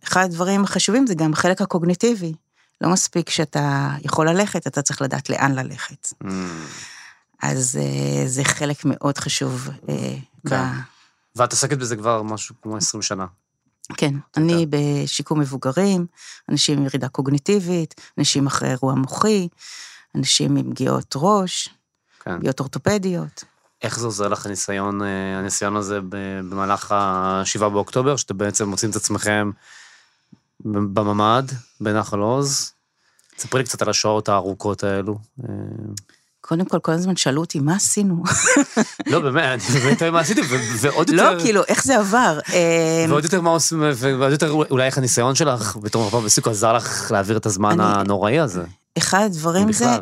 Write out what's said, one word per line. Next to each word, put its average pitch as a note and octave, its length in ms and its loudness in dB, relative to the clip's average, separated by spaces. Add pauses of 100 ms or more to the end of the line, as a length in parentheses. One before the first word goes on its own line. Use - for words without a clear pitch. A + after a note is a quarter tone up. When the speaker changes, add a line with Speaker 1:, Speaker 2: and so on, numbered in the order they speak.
Speaker 1:
אחד F#3 200 2
הדברים F#3 400 0
החשובים G3 440 2
זה G3 80 0
גם D#3 180 2
החלק F3 280 2
הקוגניטיבי. F3+ 720 0 (480)
לא - 80 0
מספיק F3 400 0
שאתה C#3+ 600 0 (140)
יכול D#3 260 2
ללכת, F3+ 380 0
אתה C#3+ 140 -2
צריך C#3+ 200 -2
לדעת C#3 280 -4
לאן C#3 260 2
ללכת. C3 520 -8 (140)
Speaker 2:
מהמם. F2+ 440 -8 (760)
Speaker 1:
אז, B2+ 400 -2
אה, C#3 460 -2
זה C3 160 -2
חלק D3 420 -2
מאוד C#3 320 -2
חשוב, C3 520 -6 (200)
אה, C3+ 260 -4 (340)
Speaker 2:
כן. C3+ 60 -2
Speaker 1:
ב- C3 260 -2 (540)
Speaker 2:
ואת A#2+ 160 2
עוסקת C3+ 260 0
בזה A#2+ 180 -4
כבר A2 280 0
משהו G#2+ 380 -6
כמו A2 160 -6
עשרים G#2 240 -4
שנה. F#2+ 240 -4 (720)
Speaker 1:
כן, C#3+ 160 0 (180)
Speaker 2:
תודה. D#3 140 2
Speaker 1:
אני E3+ 240 2
בשיקום D3 720 -2
מבוגרים, D3 640 0 (440)
אנשים D3 280 2
עם C#3 80 2
ירידה C#3+ 240 -4
קוגניטיבית, E3+ 920 0 (160)
אנשים C#3+ 300 2
אחרי C3+ 220 -2
אירוע C3 260 0
מוחי, F3+ 520 2 (680)
אנשים C#3+ 400 2
עם C3 160 0
פגיעות C3 440 -2
ראש, F#3 540 0 (500)
Speaker 2:
כן. - 180 -8
Speaker 1:
פגיעות C3 220 -2
אורתופדיות. E3+ 840 -2 (380)
Speaker 2:
איך A2+ 180 -4
זה A#2 60 -2
עוזר G2+ 220 -2
לך G2+ 180 -2
הניסיון, G2+ 560 -4
אה, F#2+ 380 -4
הניסיון G2+ 360 -2
הזה G2+ 260 -2
ב-, F#2+ 480 -8
במהלך G2 480 -2
השבעה F#2+ 720 0
באוקטובר, B2+ 460 0
שאתם G2+ 220 -6
בעצם G2+ 320 -2
מוצאים G2+ 220 -2
את G2 40 -4
עצמכם G#2 560 -2 (1120)
ב-, G#2 340 -2
בממ"ד, G#2+ 520 2 (280)
בנחל G#2 400 -2
עוז? C#3 520 -2 (640)
ספרי B2+ 240 -2
לי B2 60 -2
קצת - 140 -4
על G2+ 80 0
השעות G#2+ 400 0
הארוכות G2 540 -2
האלו. G2+ 340 -2 (260)
אה. G#2+ 100 -8 (880)
Speaker 1:
קודם E3+ 240 -2
כל, F3+ 140 0
כל E3 120 -2
הזמן F3 240 0
שאלו C#3+ 260 0
אותי, - 180 -4
"מה D3+ 160 2
עשינו?" G3 480 0 (420)
<laughs> - 460 -2
Speaker 2:
לא, D3+ 80 4
באמת, C3 400 2 (100)
אני B2+ 100 4
באמת C3+ 200 4
תוהה E3 120 2
מה E3+ 80 4
עשיתם, G3 300 2
ו-, B2+ 80 0 (220)
ועוד D3 300 2
Speaker 1:
לא, E3+ 120 6
Speaker 2:
יותר - 220 4
Speaker 1:
כאילו, G#3 240 4
איך - 160 2
זה C4 160 6
עבר? G3+ 400 4 (140)
אה, E3 560 4
Speaker 2:
ועוד D3 140 4
יותר F#3 180 2
מה E3+ 80 2
עושים, E3 320 2
ו-, C3+ 380 2
ועוד C3+ 120 4
יותר D3+ 200 2
אולי C#3+ 340 2
איך C3 120 -2
הניסיון B2+ 380 2
שלך B2 420 0
בתור G#2+ 260 -2
מרפאה A2 180 0
בעיסוק A2 260 2
עזר A2+ 260 2
לך - 380 -2
להעביר G#2 260 2
את - 80 -4
הזמן G#2 360 2
Speaker 1:
אני G#2 180 4
Speaker 2:
הנוראי G2+ 400 2
הזה? F#2+ 240 0 (340)
Speaker 1:
אחד F#3 240 2
הדברים F3+ 460 2
Speaker 2:
אם A3 60 2
Speaker 1:
זה, A3+ 120 0
Speaker 2:
בכלל. A#3+ 160 2